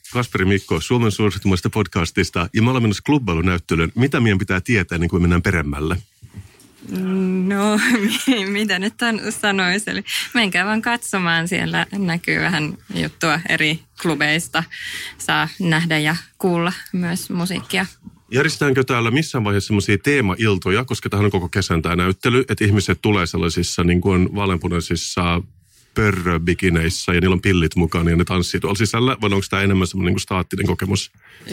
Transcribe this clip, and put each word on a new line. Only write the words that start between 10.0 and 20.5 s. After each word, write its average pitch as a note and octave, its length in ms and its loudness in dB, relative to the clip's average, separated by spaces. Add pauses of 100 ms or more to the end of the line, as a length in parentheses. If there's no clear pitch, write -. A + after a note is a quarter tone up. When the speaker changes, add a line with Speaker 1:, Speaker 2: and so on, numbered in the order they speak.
Speaker 2:
menkää F#3+ 300 0
vaan G#3+ 180 -2
katsomaan, F3 680 -2
siellä E3+ 440 -2
näkyy E3+ 480 -2
vähän D#3 380 -2 (160)
juttua D#3+ 540 -2
eri D#3 320 0 (220)
klubeista. D#3 600 0 (540)
Saa D#3 300 0 (100)
nähdä E3 400 0
ja D3+ 180 0 (220)
kuulla F3 340 0 (200)
myös F3+ 380 -4
musiikkia. F3+ 560 -4 (440)
Speaker 1:
Järjestetäänkö C#3 540 2
täällä A#2 260 0
missään C3+ 340 0
vaiheessa G2+ 220 0
semmosia G2+ 320 2
teemailtoja, G#2+ 840 2